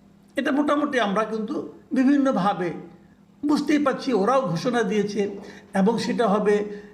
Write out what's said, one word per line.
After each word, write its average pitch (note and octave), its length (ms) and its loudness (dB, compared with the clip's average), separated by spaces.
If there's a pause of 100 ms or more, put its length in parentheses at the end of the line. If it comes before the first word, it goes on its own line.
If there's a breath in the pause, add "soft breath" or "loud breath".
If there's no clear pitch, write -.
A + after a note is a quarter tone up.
(360)
এটা C#4 160 -2
মোটামুটি C#4+ 480 0
আমরা G#3 240 0
কিন্তু A3 500 -6 (180)
বিভিন্নভাবে G#3+ 840 2 (720 loud breath)
বুঝতেই D4 340 2
পারছি, C4 340 -2
ওরাও A#3 280 2
ঘোষণা A3+ 420 -2
দিয়েছে G3+ 540 -2 (360 loud breath)
এবং G3 240 4
সেটা A#3+ 300 0
হবে G#3 540 0 (120 loud breath)